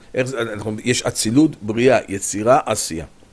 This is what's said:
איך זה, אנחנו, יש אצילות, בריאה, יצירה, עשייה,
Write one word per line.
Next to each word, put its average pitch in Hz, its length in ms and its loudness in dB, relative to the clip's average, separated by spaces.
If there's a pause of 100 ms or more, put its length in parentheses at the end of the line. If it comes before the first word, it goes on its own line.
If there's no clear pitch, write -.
(140)
איך 127 120 0
זה, 127 160 -4
אנחנו, 107 420 -6
יש 120 180 0
אצילות, 123 480 2 (120)
בריאה, 113 360 4 (100)
יצירה, 107 580 0
עשייה, 80 380 -4 (280)